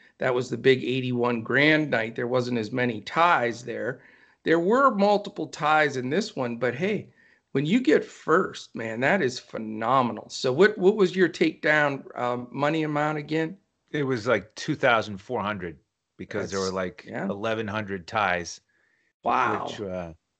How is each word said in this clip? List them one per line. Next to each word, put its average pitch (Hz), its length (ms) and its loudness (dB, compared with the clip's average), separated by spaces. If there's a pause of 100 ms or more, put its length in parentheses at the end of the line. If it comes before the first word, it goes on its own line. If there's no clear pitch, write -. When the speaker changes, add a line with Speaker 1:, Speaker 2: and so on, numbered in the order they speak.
(200)
Speaker 1:
That 131 140 0
was 123 160 -2
the 123 80 -4
big 127 260 4
eighty-one 123 580 -2
grand 147 480 2
night. 117 260 -2
There 123 120 -4
wasn't 123 320 0
as 107 120 -6
many 123 300 -2
ties 123 640 2
there. 113 360 -6 (420)
There 165 160 4
were 233 360 4
multiple 202 520 2
ties 151 500 2
in 127 120 -4
this 160 260 -2
one, 120 220 -4
but 120 180 -2
hey, 180 340 -4 (420)
when 139 140 0
you 214 160 2
get 269 240 4
first, - 680 -2
man, 113 280 -6
that 175 200 4
is 127 160 -2
phenomenal. 113 920 -2
So - 240 -2
what, 196 240 4
what 196 180 4
was 180 200 2
your 180 120 4
takedown, 151 800 0 (120)
um, 123 340 -4
money 151 320 0
amount 151 340 -2
again? 156 400 -4 (340)
Speaker 2:
It 147 120 -2
was, 127 220 -2
like, 110 300 0
two - 200 -4
thousand 107 420 2
four 113 240 -6
hundred 92 360 -6 (380)
because 95 360 -8
there 98 80 -4
were, 95 80 -2
Speaker 1:
That's, 92 80 -4
Speaker 2:
like, 92 300 -6
Speaker 1:
yeah. 117 220 -8
Speaker 2:
eleven 110 400 -4
hundred 98 400 -6
ties. 90 540 0 (600)
Speaker 1:
Wow. 117 420 0
Speaker 2:
Which, 82 160 -10
uh, 92 320 -8 (260)